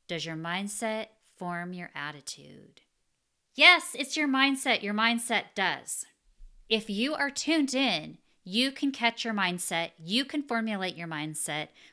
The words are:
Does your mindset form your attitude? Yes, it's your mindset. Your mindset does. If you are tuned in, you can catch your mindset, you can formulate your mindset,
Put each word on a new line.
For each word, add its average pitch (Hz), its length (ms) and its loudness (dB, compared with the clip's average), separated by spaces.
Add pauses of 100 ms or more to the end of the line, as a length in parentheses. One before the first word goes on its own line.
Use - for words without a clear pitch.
Does 160 180 -6
your 160 100 -6
mindset 202 760 -4 (280)
form 175 340 -6
your 180 220 -12
attitude? 147 880 -12 (720)
Yes, 320 440 8
it's 277 200 -4
your 302 100 2
mindset. 269 540 2
Your 208 120 -2
mindset 226 600 0
does. - 540 -2 (600)
If 214 220 0
you 240 240 0
are 285 160 -2
tuned 285 440 0
in, 170 440 0 (300)
you 240 240 2
can 269 200 -2
catch 233 340 -2
your 226 80 -2
mindset, 180 640 0
you 196 260 0
can 285 200 -4
formulate 220 520 -2
your 170 120 -10
mindset, 151 600 -4 (240)